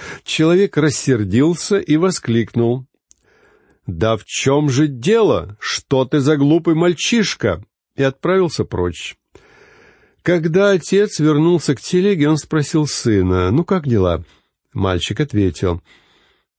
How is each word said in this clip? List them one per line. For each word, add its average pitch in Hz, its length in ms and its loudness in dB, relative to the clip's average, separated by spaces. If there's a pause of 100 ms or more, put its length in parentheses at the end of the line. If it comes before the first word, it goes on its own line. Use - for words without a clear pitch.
(220)
человек 175 540 0
рассердился 139 1000 0
и 151 200 0
воскликнул: 120 920 -2 (1000)
«Да 110 320 -2
в - 80 -18
чем 143 440 0
же 143 180 2
дело? 131 720 0
Что - 460 -2
ты 147 140 0
за 147 180 2
глупый 160 360 2
мальчишка?» 165 920 0 (320)
и 139 60 -6
отправился 165 640 0
прочь. 90 500 -6 (1080)
Когда 175 480 0
отец 196 480 0
вернулся 156 560 2
к - 60 -10
телеге, 180 480 0
он 156 80 2
спросил 151 480 -2
сына: 92 680 0
«Ну 160 120 2
как 170 240 -2
дела?» 90 360 0 (500)
Мальчик 98 480 -2
ответил: 95 600 -2 (760)